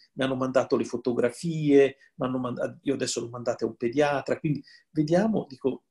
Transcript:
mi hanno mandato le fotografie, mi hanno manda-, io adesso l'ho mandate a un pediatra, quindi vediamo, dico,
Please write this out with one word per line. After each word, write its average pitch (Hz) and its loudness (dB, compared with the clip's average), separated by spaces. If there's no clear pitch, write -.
mi 131 -2
hanno 131 -2
mandato 127 0
le 113 0
fotografie, 139 2
mi 131 -4
hanno 131 -4
manda-, 123 -6
io 135 -2
adesso 123 -4
l'ho 120 -6
mandate 120 -4
a - 2
un 110 -8
pediatra, 135 0
quindi 151 -2
vediamo, 170 2
dico, 127 -4